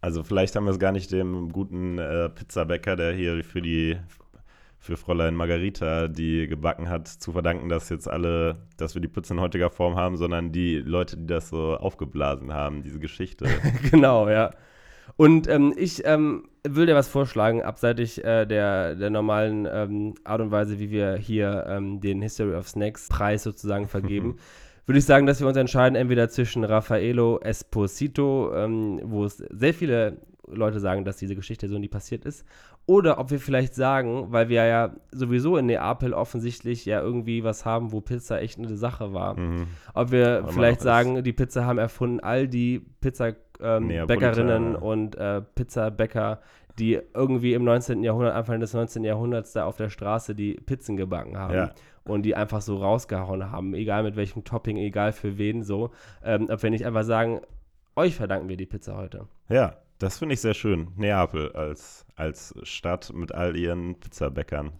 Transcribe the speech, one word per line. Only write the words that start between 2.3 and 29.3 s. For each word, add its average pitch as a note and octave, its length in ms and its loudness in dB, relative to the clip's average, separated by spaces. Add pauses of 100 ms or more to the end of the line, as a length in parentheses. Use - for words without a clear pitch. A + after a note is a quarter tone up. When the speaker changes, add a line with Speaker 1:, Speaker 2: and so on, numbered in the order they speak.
Speaker 1:
Pizzabäcker, E2+ 680 -4
der E2+ 180 -2
hier E2+ 300 -2
für F2+ 180 -8
die, E2 360 0 (800)
für E2+ 180 -10
Fräulein E2 380 0
Margarita, E2+ 720 -2
die D#2+ 400 -2
gebacken D#2+ 420 -4
hat, E2 180 -6
zu - 260 -12
verdanken, E2+ 360 -2
dass E2 200 -2
jetzt E2 200 -8
alle, E2 480 0 (200)
dass D#2+ 180 -6
wir F2 60 -6
die E2 60 -4
Pizza F2+ 280 -6
in - 40 -2
heutiger F2 300 0
Form F2 260 0
haben, F2+ 220 0
sondern E2+ 340 -2
die F2 260 0
Leute, E2 400 -2
die E2 100 -10
das E2 220 -2
so D#2+ 280 -2
aufgeblasen C#2+ 760 -4
haben, D2 280 -4
diese D2 180 -10
Geschichte. - 460 -8 (240)
Speaker 2:
<laughs> B2 220 0
Genau, C3 360 8
ja. G#2+ 220 4 (680)
Und, D#3+ 300 8
ähm, C#3+ 300 6
ich, - 280 -4
ähm, D3+ 400 2 (220)
will D3+ 200 4
dir D#3+ 80 6
was C#3 140 4
vorschlagen, A2+ 520 2
abseitig, A#2 600 -2
äh, A2+ 240 4
der, G2 480 0
der G2 160 -2
normalen, G#2+ 600 2
ähm, G#2 520 -4
Art A2 180 -2
und A2 100 -2
Weise, G#2 280 0
wie G#2 100 -6
wir G2+ 260 0
hier, G2+ 520 -2
ähm, G2 340 -6
den G2 220 -2
History G#2+ 320 -2
of F#2 120 -6
Snacks G#2+ 400 -6
Preis G#2 360 0
sozusagen G#2 440 -4
vergeben, G2 500 -4 (240)
Speaker 1:
<laughs> - 260 -20
Speaker 2:
würde C3+ 100 6
ich C#3 80 6
sagen, C#3 220 10
dass C#3 140 4
wir C#3 60 4
uns C3+ 100 4
entscheiden, B2+ 380 4
entweder A#2+ 340 4
zwischen A#2+ 340 0
Raffaello A2+ 760 2
Esposito, C3+ 1160 0
ähm, G#2+ 480 -2
wo G#2 220 -2
es G2+ 120 -6